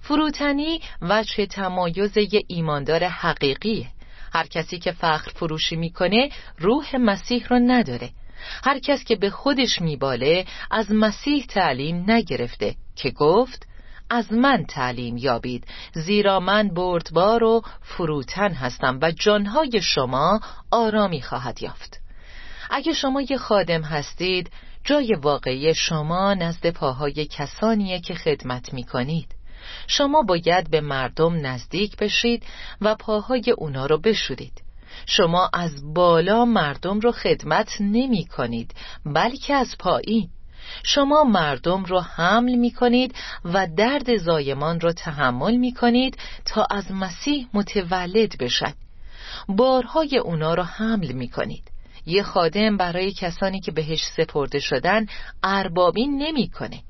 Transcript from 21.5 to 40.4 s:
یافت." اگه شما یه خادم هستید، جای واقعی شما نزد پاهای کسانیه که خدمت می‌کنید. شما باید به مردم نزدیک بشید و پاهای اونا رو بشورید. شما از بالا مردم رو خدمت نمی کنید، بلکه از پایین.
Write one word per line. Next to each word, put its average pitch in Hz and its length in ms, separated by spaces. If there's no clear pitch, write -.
یافت." - 340
اگه 285 200
شما 277 280
یه - 160
خادم 170 440
هستید، 170 680
جای 269 380
واقعی 139 520
شما 170 600
نزد 170 360
پاهای 147 560
کسانیه 190 760
که 175 140
خدمت 131 600
می‌کنید. 131 540
شما 294 340
باید 175 480
به 156 120
مردم 147 640
نزدیک 151 520
بشید 226 460
و 214 140
پاهای 214 640
اونا 135 280
رو 156 120
بشورید. 156 640
شما 175 480
از 151 400
بالا 175 520
مردم 190 540
رو 233 120
خدمت 165 680
نمی 208 460
کنید، 117 480
بلکه 190 480
از 254 260
پایین. 196 500